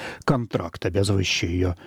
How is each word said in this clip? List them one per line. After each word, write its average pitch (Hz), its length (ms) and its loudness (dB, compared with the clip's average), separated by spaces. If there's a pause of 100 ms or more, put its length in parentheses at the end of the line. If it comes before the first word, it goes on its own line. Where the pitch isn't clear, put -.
(240)
контракт, 113 600 0
обязывающий 98 640 2
её 90 260 0 (120)